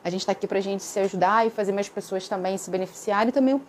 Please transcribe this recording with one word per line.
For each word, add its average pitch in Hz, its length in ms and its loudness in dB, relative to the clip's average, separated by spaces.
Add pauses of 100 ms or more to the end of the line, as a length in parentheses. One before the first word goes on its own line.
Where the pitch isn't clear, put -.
A 170 60 -2
gente 185 160 -4
tá 202 80 0
aqui 190 140 -4
pra 196 140 0
gente 196 220 -4
se - 160 -6
ajudar 196 480 4
e - 20 2
fazer 214 220 -2
mais 196 180 -2
pessoas 190 380 -6
também 190 300 -2
se 190 120 -10
beneficiarem 196 600 0
e - 20 -2
também 269 380 4